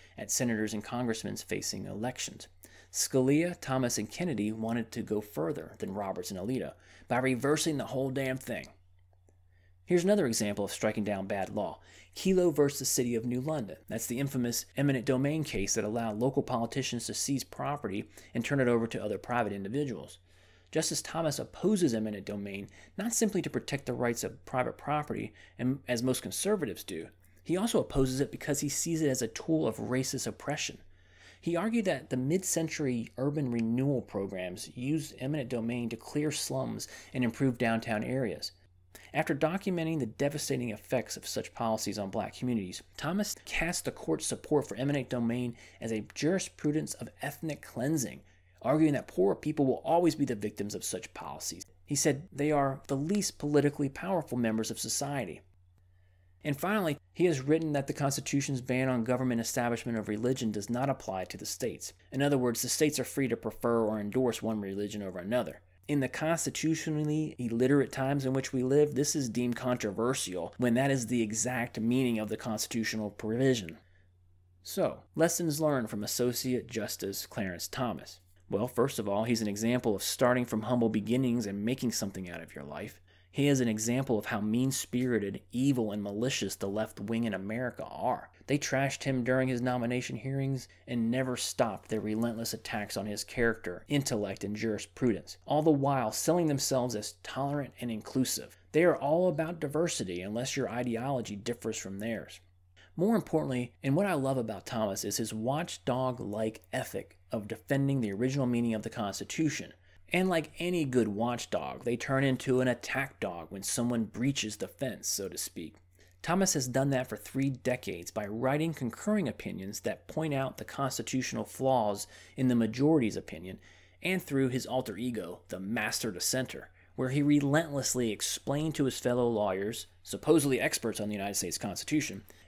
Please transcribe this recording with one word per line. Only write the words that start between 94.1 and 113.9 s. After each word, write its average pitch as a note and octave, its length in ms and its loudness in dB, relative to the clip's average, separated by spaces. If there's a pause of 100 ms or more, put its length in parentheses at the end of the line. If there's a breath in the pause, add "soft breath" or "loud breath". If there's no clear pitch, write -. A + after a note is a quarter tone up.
and G#2 100 -4
jurisprudence, G#2+ 920 -2
all D3+ 160 2
the D#3+ 80 6
while C3+ 420 4
selling E3 360 2
themselves B2+ 460 0
as G#2+ 280 -6
tolerant C#3+ 580 -4
and A#2+ 100 -4
inclusive. - 680 -2 (140 soft breath)
They D#3+ 120 6
are D#3+ 140 6
all E3+ 300 4
about D#3+ 320 -2
diversity C#3 600 0
unless A2 340 -4
your B2 140 0
ideology A#2+ 680 -2
differs A2 420 -4
from G2 220 -8
theirs. G#2+ 400 -6 (560 loud breath)
More G#3 200 4
importantly, C#3 560 0 (100)
and C#3 140 4
what G3 80 4
I G3 80 2
love C3+ 240 2
about A2 300 -4
Thomas G#2+ 380 -2
is G2+ 120 -2
his A2 160 -2
watchdog-like A#2+ 1300 -2 (100)
ethic A2 460 -6 (140)
of G#2 180 -4
defending C#3 540 0
the G#2 100 0
original C3 320 0
meaning A#2+ 300 2
of G#2 80 -2
the A2+ 80 -6
Constitution. G#2+ 840 -2 (420 soft breath)
And F#3 140 4
like E3 300 0
any F3 260 0
good B2 240 4
watchdog, G2+ 760 -2
they B2 120 0
turn C3+ 260 2
into C3 380 4
an B2+ 80 4
attack B2+ 500 -4
dog E2+ 300 -6
when G2 140 -10
someone A#2+ 420 0